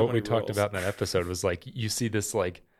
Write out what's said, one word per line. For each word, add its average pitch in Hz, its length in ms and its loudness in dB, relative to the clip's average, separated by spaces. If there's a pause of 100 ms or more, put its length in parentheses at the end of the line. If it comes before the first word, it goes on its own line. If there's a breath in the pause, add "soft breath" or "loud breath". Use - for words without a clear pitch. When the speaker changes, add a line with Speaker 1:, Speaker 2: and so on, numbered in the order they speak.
Speaker 1:
what 117 80 4
we 117 80 4
Speaker 2:
many 104 60 -6
Speaker 1:
talked 110 220 2
Speaker 2:
rules. 101 100 0
Speaker 1:
about 101 160 2
in 95 80 0
that 92 60 0
episode 95 380 0
was, 90 180 -4
like, 90 200 0
you 113 240 -6
see 117 200 -2
this, 107 260 -2
like, 92 280 -2 (180 soft breath)